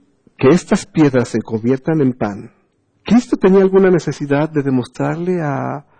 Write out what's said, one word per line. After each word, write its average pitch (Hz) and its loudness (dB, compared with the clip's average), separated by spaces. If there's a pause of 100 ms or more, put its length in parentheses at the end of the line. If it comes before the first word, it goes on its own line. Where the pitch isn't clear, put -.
(380)
que - 2
estas 175 0
piedras 131 0
se 113 -4
conviertan 131 -2
en 127 0
pan". 107 -8 (540)
¿Cristo - 2
tenía 196 4
alguna 190 4
necesidad 151 -2
de 151 -2
demostrarle 147 -4
a 135 -6 (140)